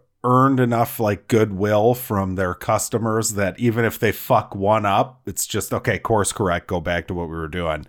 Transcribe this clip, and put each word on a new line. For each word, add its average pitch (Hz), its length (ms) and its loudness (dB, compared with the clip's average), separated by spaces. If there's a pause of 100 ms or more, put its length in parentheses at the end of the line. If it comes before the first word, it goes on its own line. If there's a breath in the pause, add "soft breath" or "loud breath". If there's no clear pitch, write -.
(240)
earned 127 360 4
enough, 120 400 0
like, 104 300 -2
goodwill 104 640 4
from 98 400 -4
their 90 180 -2
customers 110 800 -2
that 98 260 -4
even 117 280 0
if 104 120 -2
they 107 140 0
fuck - 420 0
one 104 320 2
up, 101 400 0
it's - 220 -6
just, - 260 -4
"Okay, 104 240 -2
course 104 360 0
correct, 90 340 -2
go 90 140 -4
back 87 260 -4
to 98 80 -8
what 85 140 -6
we 80 80 -10
were 80 100 -6
doing." 78 400 -6